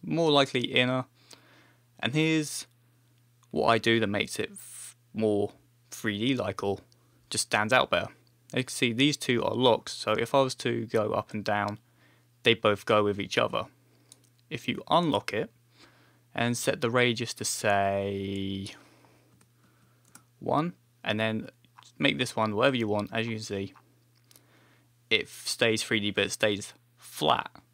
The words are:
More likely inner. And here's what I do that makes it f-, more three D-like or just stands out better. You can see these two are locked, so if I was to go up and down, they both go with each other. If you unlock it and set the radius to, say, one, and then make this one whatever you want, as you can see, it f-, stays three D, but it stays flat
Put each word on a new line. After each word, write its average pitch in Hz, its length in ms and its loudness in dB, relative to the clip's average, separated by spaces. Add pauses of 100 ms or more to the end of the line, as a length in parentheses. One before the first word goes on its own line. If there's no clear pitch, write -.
More 156 280 2
likely 135 300 4
inner. 127 440 2 (920)
And 120 140 -2
here's 156 540 0 (840)
what - 160 0
I 113 100 6
do 113 240 2
that 107 60 0
makes 101 320 -4
it 107 120 -4
f-, - 460 -20 (160)
more 104 400 0 (360)
three 104 280 -4
D-like 110 460 -2
or 101 160 -2 (500)
just - 160 -4
stands 107 260 0
out 127 200 4
better. 85 180 0 (440)
You 127 100 0
can - 100 -8
see 123 180 0
these 139 240 2
two - 300 0
are 104 100 0
locked, 123 340 4
so - 240 -4
if 113 220 0
I 139 60 6
was 131 140 0
to 120 320 -4
go 107 260 0
up - 200 -4
and 104 120 -6
down, 104 320 -2 (680)
they 113 100 6
both 107 320 2
go 107 180 4
with 101 160 0
each 95 180 -4
other. 117 280 0 (840)
If - 200 -10
you - 200 -4
unlock 151 440 0
it 107 180 -4 (800)
and 120 220 0
set - 240 -2
the 120 100 0
radius 120 440 0
to, - 100 -10
say, 98 1200 0 (1700)
one, 165 340 0 (300)
and 107 160 -2
then 110 300 -2 (480)
make 143 200 0
this - 200 -4
one 107 180 0
whatever 127 220 2
you 113 100 0
want, 104 240 -2
as 113 160 -2
you 113 80 -6
can 107 80 -8
see, 98 300 -6 (1400)
it 110 140 2
f-, - 220 -14
stays 113 380 0
three 113 160 0
D, 101 120 -2
but 101 160 0
it - 40 -6
stays 104 420 -2 (220)
flat - 560 -2 (220)